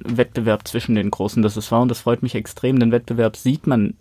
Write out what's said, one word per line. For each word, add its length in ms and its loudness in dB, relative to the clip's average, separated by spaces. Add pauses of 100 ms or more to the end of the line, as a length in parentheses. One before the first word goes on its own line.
Wettbewerb 600 0
zwischen 300 -2
den 160 0
Großen, 320 0
das 140 0
ist 160 -6
wahr 80 4
und 80 2
das 100 -4
freut 240 0
mich 100 -2
extrem. 460 -2
Den 140 2
Wettbewerb 420 0
sieht 320 -2
man 340 0